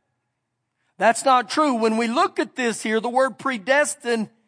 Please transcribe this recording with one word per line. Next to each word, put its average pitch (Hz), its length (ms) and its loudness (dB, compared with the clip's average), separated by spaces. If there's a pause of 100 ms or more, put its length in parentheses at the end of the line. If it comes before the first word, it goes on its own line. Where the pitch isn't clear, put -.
(960)
That's 226 300 2
not 254 240 2
true. 302 240 0
When 220 240 0
we 233 80 0
look 339 340 -2
at 285 160 -6
this 233 260 -4
here, 220 160 -2
the 226 120 -4
word 247 280 0
predestined 240 920 -2 (180)